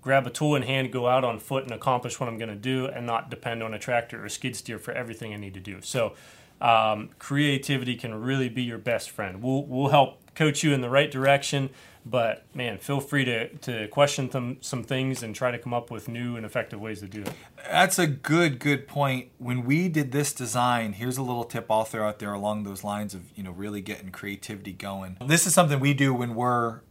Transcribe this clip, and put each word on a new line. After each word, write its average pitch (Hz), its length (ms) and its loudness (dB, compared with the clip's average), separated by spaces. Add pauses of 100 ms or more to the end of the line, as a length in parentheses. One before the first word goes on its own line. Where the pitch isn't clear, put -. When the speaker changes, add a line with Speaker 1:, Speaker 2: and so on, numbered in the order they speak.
Speaker 1:
grab 131 260 4
a - 20 -6
tool 147 260 2
in 135 60 2
hand, 131 300 0
go 123 160 0
out 127 160 6
on 113 160 -2
foot 135 240 -2
and 127 80 -8
accomplish 120 480 -2
what 123 100 -2
I'm 113 80 -8
gonna 110 180 -6
do 127 300 -2
and 127 220 -6
not 117 240 -2
depend 113 320 -6
on 113 100 -6
a 104 60 -8
tractor 117 440 -2
or 107 60 -8
skid 123 260 -6
steer 113 220 -10
for 120 160 -10
everything 117 400 -8
I 104 40 -10
need 98 180 -10
to 95 40 -12
do. 95 220 -12
So, 117 320 -2 (480)
um, 110 560 4
creativity 139 800 0
can 120 260 -8
really 131 280 0
be 117 120 -4
your 120 160 -4
best 110 320 -2
friend. 95 320 -6
We'll, 131 220 0
we'll 135 260 0
help 143 300 6 (160)
coach 151 280 2
you 151 100 6
in 131 80 2
the 123 80 -2
right 143 220 6
direction. 139 580 4 (400)
But, 113 340 0 (120)
man, 120 240 -4
feel 143 220 -2
free 139 240 2
to, 120 240 0
to 113 400 -6
question 143 400 4
them, 127 320 -4
some 123 220 -6
things 131 380 -2
and 110 140 -8
try 127 160 0
to 120 80 -4
come 123 140 -6
up 120 180 -2
with 110 160 -10
new 120 300 -4
and 110 80 -8
effective 110 360 -4
ways 107 200 -8
to 104 60 -12
do 101 140 -10
it. 98 100 -8 (380)
Speaker 2:
That's 185 300 4
a 175 80 4
good, 151 500 2
good 139 300 -2
point. 131 500 -2
When 123 260 -2
we 160 260 2
did 151 220 0
this 143 220 0
design, 120 600 0
here's 123 240 -4
a 139 40 -2
little 123 220 -2
tip - 260 -6
I'll 110 140 4
throw 110 240 -2
out 104 120 -2
there 104 140 -4
along 104 300 -2
those 98 200 -8
lines 104 300 -4
of, 92 80 -12 (140)
you 101 80 -10
know, 92 80 -8
really 101 300 -8
getting 95 300 -8
creativity 101 600 -10
going. 95 520 -8
This 160 200 4
is 175 80 2
something 147 260 6
we 143 140 4
do 139 200 6
when 120 220 0
we're 120 440 2 (120)